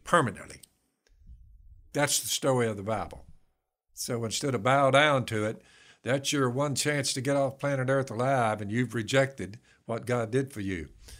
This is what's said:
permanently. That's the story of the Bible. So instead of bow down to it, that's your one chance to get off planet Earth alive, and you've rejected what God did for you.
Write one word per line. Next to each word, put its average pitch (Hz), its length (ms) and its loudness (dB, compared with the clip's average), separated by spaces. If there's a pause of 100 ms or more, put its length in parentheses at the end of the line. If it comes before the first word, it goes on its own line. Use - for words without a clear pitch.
permanently. - 580 0 (1300)
That's 143 260 0
the - 80 -6
story 127 400 2
of 107 80 -2
the 98 80 -10
Bible. 98 420 -6 (680)
So 117 320 -4
instead 127 300 -2
of 101 80 -2
bow 135 280 6
down 139 360 6
to 107 180 0
it, 113 160 -4 (400)
that's 135 320 -2
your 135 160 2
one 135 260 -2
chance 147 380 0
to 135 80 -4
get 139 160 0
off 135 220 0
planet 135 300 -2
Earth 135 220 0
alive, 117 500 2
and 101 100 -6
you've 113 220 0
rejected 117 640 0 (280)
what 117 200 -6
God 117 260 -2
did 135 200 0
for 107 80 -10
you. 92 300 -4 (300)